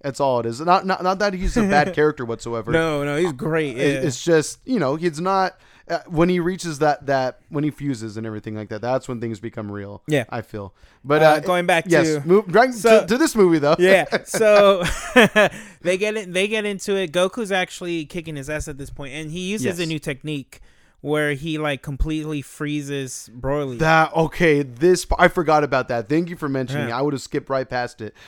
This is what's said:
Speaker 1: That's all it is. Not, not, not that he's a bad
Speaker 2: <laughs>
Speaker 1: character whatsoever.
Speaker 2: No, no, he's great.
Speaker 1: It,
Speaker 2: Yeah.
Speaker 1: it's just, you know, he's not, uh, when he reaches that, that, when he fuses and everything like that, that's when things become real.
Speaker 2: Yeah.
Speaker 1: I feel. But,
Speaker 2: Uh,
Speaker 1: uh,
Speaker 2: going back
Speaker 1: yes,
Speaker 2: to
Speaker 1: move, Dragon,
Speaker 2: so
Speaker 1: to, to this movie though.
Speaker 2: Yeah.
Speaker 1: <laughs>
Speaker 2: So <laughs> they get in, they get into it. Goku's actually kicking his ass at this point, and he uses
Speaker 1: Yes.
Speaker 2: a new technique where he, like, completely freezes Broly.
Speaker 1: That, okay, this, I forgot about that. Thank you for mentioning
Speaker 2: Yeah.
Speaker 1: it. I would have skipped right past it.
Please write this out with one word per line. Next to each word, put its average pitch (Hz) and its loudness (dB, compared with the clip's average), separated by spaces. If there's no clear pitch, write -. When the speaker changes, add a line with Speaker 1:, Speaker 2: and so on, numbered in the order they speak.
Speaker 1:
That's 139 -8
all 127 2
it 113 -4
is. 117 -6
Not, 175 2
not, 190 -2
not 185 0
that 202 0
he's 190 -2
a 240 2
bad 156 2
Speaker 2:
<laughs> - -2
Speaker 1:
character 151 2
whatsoever. 117 -6
Speaker 2:
No, 160 0
no, 143 -4
he's 170 -2
great. 151 -4
Speaker 1:
It, 139 0
Speaker 2:
Yeah. 147 0
Speaker 1:
it's - -6
just, 160 2
you 254 -2
know, 139 0
he's 160 -4
not, 190 0
uh, 165 -4
when 170 2
he 180 2
reaches 170 -6
that, 147 0
that, 131 -2
when 147 -4
he 151 0
fuses 113 -8
and 110 -8
everything 107 -10
like 107 -10
that, 107 -8
that's 123 -2
when 120 -8
things 113 -6
become 110 -10
real. 101 -12
Speaker 2:
Yeah. 143 0
Speaker 1:
I 117 -8
feel. 104 -14
But, 151 2
Speaker 2:
Uh, 160 8
Speaker 1:
uh, 151 6
Speaker 2:
going 175 0
back 170 2
Speaker 1:
yes, 160 4
Speaker 2:
to 147 -4
Speaker 1:
move, 196 4
Dragon, 240 4
Speaker 2:
so 220 6
Speaker 1:
to, 190 -6
to 220 0
this 311 2
movie 180 6
though. 147 4
Speaker 2:
Yeah. 180 6
Speaker 1:
<laughs> - -2
Speaker 2:
So 202 4
<laughs> - 4
they 180 0
get 214 -4
in, 185 -8
they 185 0
get 214 -4
into 202 -4
it. 185 -4
Goku's 185 -2
actually 175 -4
kicking 160 -10
his 135 -10
ass 151 -6
at 139 -12
this 139 -12
point, 139 -14
and 156 -10
he 180 -6
uses 220 -2
Speaker 1:
Yes. 175 -2
Speaker 2:
a 175 -2
new 160 -4
technique 147 -8
where 147 0
he, 151 -6
like, 147 -4
completely 151 -6
freezes 143 -8
Broly. 131 -4
Speaker 1:
That, 156 4
okay, 160 2
this, 143 2
I 175 6
forgot 151 2
about 131 -2
that. 117 -4
Thank 165 0
you 175 -12
for 151 -6
mentioning 135 -4
Speaker 2:
Yeah. 120 -6
Speaker 1:
it. - -4
I 135 -2
would 147 0
have 127 -8
skipped - -8
right 131 -2
past 123 -6
it. 107 -12